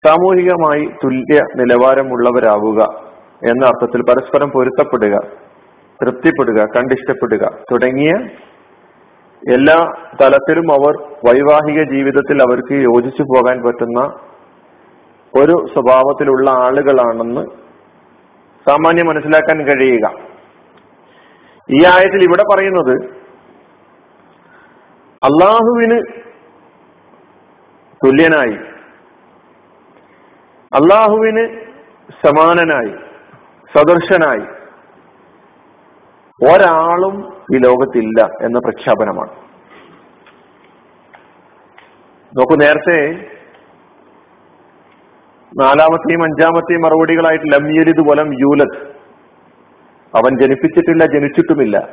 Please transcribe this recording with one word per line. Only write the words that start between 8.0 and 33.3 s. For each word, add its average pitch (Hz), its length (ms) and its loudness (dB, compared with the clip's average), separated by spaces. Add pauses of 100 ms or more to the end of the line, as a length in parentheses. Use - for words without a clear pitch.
എല്ലാ 135 340 2 (360)
തലത്തിലും 151 600 2
അവർ 143 220 2 (280)
വൈവാഹിക 147 600 2
ജീവിതത്തിൽ 139 580 -2
അവർക്ക് 123 380 -2
യോജിച്ചു 123 420 0
പോകാൻ 127 400 0
പറ്റുന്ന 120 380 -4 (1300)
ഒരു 151 200 4 (120)
സ്വഭാവത്തിലുള്ള 135 800 0 (140)
ആളുകളാണെന്ന് 127 840 -2 (1200)
സാമാന്യം 165 440 2
മനസ്സിലാക്കാൻ 156 520 0
കഴിയുക. 131 440 0 (1600)
ഈ 135 180 0
ആയത്തിൽ 185 400 4
ഇവിടെ 175 240 2
പറയുന്നത് 185 440 0 (2250)
അള്ളാഹുവിന് 226 800 2 (2000)
തുല്യനായി, 135 580 0 (2250)
അള്ളാഹുവിന് 220 720 2 (720)
സമാനനായി, 156 760 0 (760)